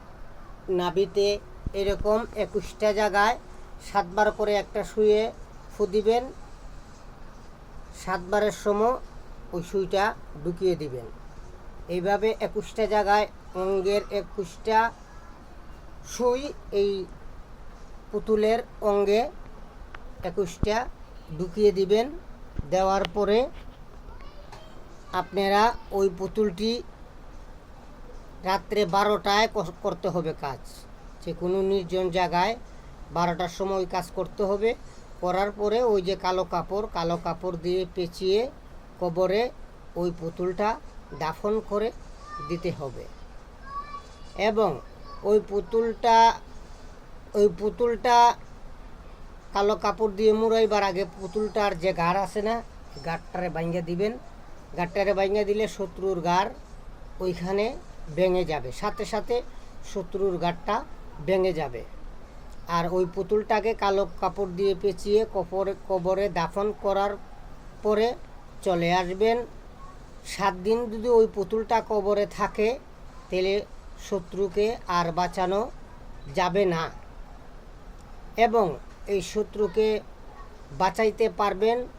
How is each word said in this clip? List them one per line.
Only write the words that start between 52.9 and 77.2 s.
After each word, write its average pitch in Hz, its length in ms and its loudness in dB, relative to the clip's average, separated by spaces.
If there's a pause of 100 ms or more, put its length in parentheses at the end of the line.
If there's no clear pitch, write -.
গাড়টারে 170 440 -4
ভাঙিয়ে 170 400 0
দিবেন। 202 240 0 (640)
গাড়টারে 190 360 2
ভাঙিয়ে 196 360 4
দিলে 214 180 2
শত্রুর 185 540 -2
গাড় 180 280 4 (720)
ওইখানে 185 460 0 (500)
ভেঙে 180 300 6
যাবে, 139 260 -2
সাথে 208 340 -4
সাথে 214 300 -2 (560)
শত্রুর 190 460 0
গাড়টা 175 380 0 (500)
ভেঙে 185 280 4
যাবে। 131 280 -4 (840)
আর 170 240 2
ওই 185 140 4 (100)
পুতুলটাকে 208 580 2
কালো 196 300 2 (180)
কাপড় 190 360 0
দিয়ে 196 180 4
পেঁচিয়ে 202 460 2 (120)
কবরে, 190 400 0 (160)
কবরে 190 400 2
দাফন 175 380 0 (160)
করার 202 300 2 (720)
পরে 214 240 4 (540)
চলে 170 320 4
আসবেন। 190 440 4 (960)
সাত 185 200 2 (120)
দিন 226 120 4 (140)
যদি 220 180 -2
ওই 226 160 10 (100)
পুতুলটা 220 420 2 (120)
কবরে 208 360 2 (120)
থাকে, 208 300 0 (600)
তাহলে 185 260 2 (540)
শত্রুকে 196 600 0 (200)
আর 175 240 4
বাঁচানো 180 500 2 (760)
যাবে 180 300 4
না। 165 180 2 (1500)